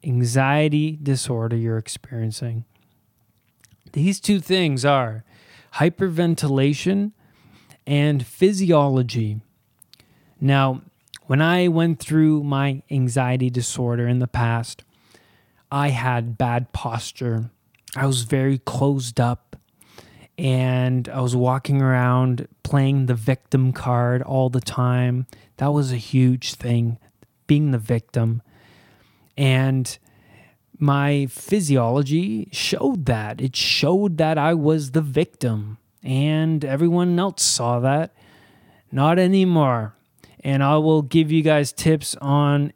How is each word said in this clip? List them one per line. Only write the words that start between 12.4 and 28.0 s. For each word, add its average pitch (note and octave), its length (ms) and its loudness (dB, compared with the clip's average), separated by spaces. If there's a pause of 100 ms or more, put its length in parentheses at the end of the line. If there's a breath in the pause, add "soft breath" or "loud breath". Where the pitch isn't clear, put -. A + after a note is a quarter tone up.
my C#3 480 -2
anxiety B2+ 580 0
disorder A#2+ 560 -4
in B2 140 0
the B2 80 -2
past, A#2 560 -4 (880 soft breath)
I C#3+ 180 0
had A#2+ 480 -2
bad B2 360 -2
posture. A2+ 800 -6 (440)
I C3+ 100 -2
was C3 180 0
very C3+ 340 0
closed C3+ 600 -2
up, A#2+ 380 -2 (840 loud breath)
and B2+ 720 0
I C3 140 -6
was B2 120 -2
walking B2+ 480 0
around B2+ 680 0 (140)
playing C#3 420 0
the B2 80 0
victim B2+ 580 0
card B2 520 0
all C3 260 0
the B2+ 100 -2
time. B2 640 -2 (300 loud breath)
That C#3 160 -2
was C#3 220 0
a A#2+ 40 -4
huge B2+ 580 0
thing, A#2 420 -2 (500 soft breath)
being D3 240 4
the B2+ 60 0
victim. A2+ 640 -2 (960 soft breath)